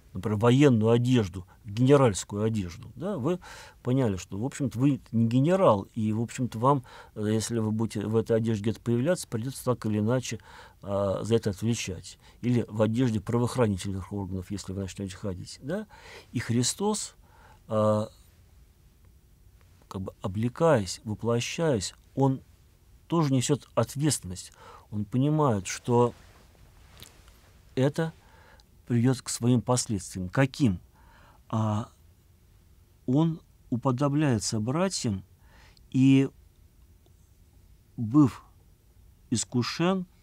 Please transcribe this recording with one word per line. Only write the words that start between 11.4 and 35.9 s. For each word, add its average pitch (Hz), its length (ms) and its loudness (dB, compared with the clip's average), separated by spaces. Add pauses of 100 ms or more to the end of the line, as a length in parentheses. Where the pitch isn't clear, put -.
отвечать. 110 680 -6 (240)
Или 120 260 2
в 107 120 -4
одежде 110 400 2
правоохранительных 104 920 -2
органов, 95 380 -8
если 98 220 -10
вы 98 100 -6
начнёте 95 340 -10
ходить, 98 460 -10
да. 190 240 -8 (460)
И 127 60 -4
Христос, 127 760 -2 (540)
а, 107 400 2 (1800)
как 95 140 -10
бы 95 100 -10 (100)
облекаясь, 113 840 0
воплощаясь, 117 880 -2 (200)
он 135 260 2 (680)
тоже 160 240 2
несёт 131 420 0
ответственность. 120 800 -2 (380)
Он 104 140 -6
понимает, 135 600 2
что 120 480 2 (1600)
это – 147 380 0 (720)
приведёт 123 360 2
к - 60 -14
своим 120 340 2
последствиям. 98 640 -4
Каким? 135 520 0 (680)
А, 110 420 -4 (1160)
он 160 340 2 (300)
уподобляется 131 880 0
братьям 127 640 -2 (720)